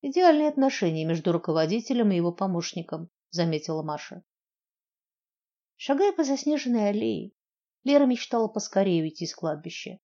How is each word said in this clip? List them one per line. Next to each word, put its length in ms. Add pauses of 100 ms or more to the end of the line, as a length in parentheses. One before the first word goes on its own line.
"Идеальные 460
отношения 580
между 260
руководителем 800
и 40
его 160
помощником", 800 (220)
заметила 500
Маша. 400 (1500)
Шагая 380
по 100
заснеженной 680
аллее, 420 (520)
Лера 220
мечтала 420
поскорее 540
уйти 240
с 80
кладбища. 720